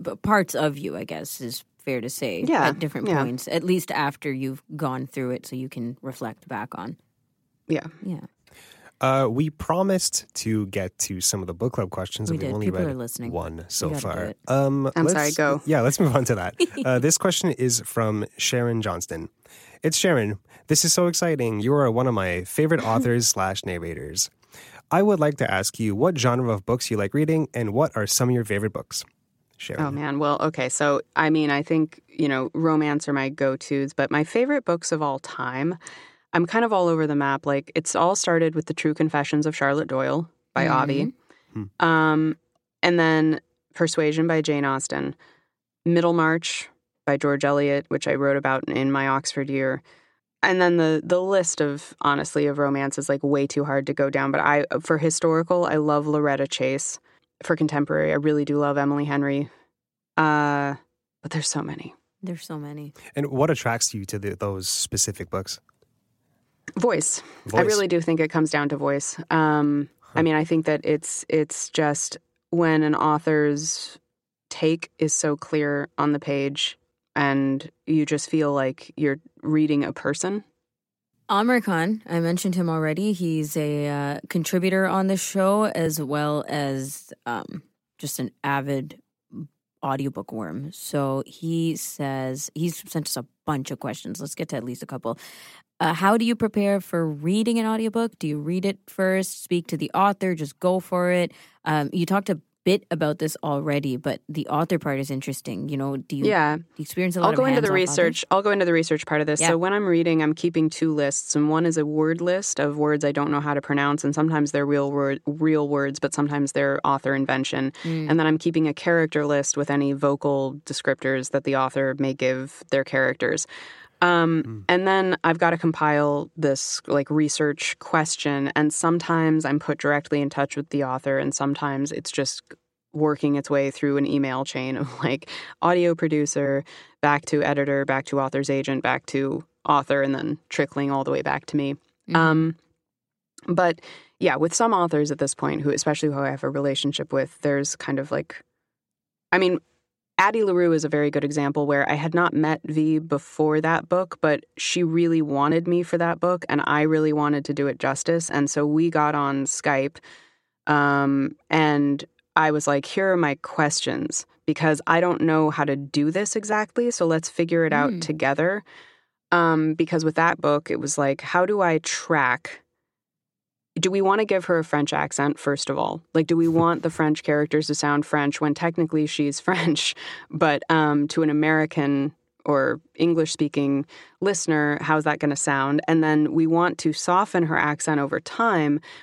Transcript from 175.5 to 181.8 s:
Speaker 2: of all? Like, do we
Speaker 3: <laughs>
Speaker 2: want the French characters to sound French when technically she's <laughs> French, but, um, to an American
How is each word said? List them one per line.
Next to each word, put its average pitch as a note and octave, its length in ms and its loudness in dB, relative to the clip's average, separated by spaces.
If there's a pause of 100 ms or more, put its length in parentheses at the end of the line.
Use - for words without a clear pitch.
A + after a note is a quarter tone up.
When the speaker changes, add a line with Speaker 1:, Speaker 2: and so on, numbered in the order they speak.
Speaker 2:
of C#3 80 -2
all? - 240 -2 (120)
Like, D#3+ 140 4
do E3+ 100 2
we E3 100 4
Speaker 3:
<laughs> E3 160 4
Speaker 2:
want E3+ 200 2
the E3 60 0
French D#3 340 0
characters D3+ 440 0
to D3+ 80 -2
sound D3 300 2
French C#3+ 340 0
when D3+ 140 2
technically D#3+ 520 0
she's C#3+ 340 -2
<laughs> - 80 -16
French, E3 480 0 (340)
but, D#3 400 2
um, D3+ 400 4
to D#3+ 140 0
an D3+ 60 2
American D3+ 840 2 (320)